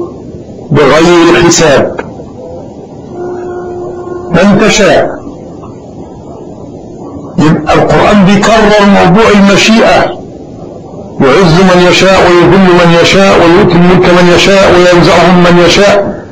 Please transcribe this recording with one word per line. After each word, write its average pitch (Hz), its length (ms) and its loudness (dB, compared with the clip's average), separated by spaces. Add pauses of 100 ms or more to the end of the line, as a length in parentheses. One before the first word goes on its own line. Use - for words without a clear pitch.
(720)
بغير 165 720 2
حساب، 160 540 0 (2250)
من 190 300 2
تشاء. - 580 0 (2250)
يبقى 156 340 0
القرآن - 520 2
بيكرر 208 600 2
موضوع 196 500 2
المشيئة، 202 840 2 (1040)
يعز 156 400 2
من 180 280 4
يشاء 185 300 2 (100)
ويذل 175 300 4
من 175 420 4
يشاء 196 380 2
ويؤتي 175 360 2
الملك 180 300 2
من 175 300 4
يشاء 185 380 2
وينزعهم 180 680 2
من 175 220 4
يشاء 196 680 0